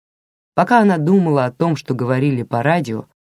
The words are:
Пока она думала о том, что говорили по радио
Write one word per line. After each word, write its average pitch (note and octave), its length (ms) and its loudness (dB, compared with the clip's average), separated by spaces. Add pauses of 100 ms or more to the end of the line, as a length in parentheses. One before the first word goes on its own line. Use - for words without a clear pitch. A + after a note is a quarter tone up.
(540)
Пока A3+ 260 2
она G3+ 180 2
думала D#3 460 2
о B2 80 -4
том, E3 220 -2
что C#3 200 -6
говорили B2+ 500 -2
по A#2 180 -4
радио C#3 440 -2 (260)